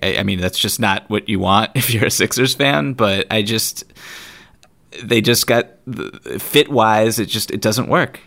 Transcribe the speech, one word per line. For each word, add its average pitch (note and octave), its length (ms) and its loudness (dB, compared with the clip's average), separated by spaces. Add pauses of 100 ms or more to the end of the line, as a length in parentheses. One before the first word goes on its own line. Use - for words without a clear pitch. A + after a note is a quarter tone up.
I, F#2+ 140 -2
I G#2 60 -2
mean, G2 160 -2
that's F2+ 200 -4
just A#2 200 -2
not G2 300 0
what G#2 180 -2
you G#2 120 0
want G2 320 2
<laughs> - 40 -4
if B2 160 0
you're A2+ 140 2
a - 60 2
Sixers - 420 0
fan. C#3+ 400 0
But G2 380 0
I G#2+ 100 2
just, A2 420 -4 (1200)
they A2+ 160 2
just A2+ 280 2
got, A#2 200 2 (720)
fit-wise, A2+ 800 2
it G#2+ 60 0
just, - 260 -6
it G#2+ 100 -4
doesn't A2+ 280 0
work. D#3 380 -2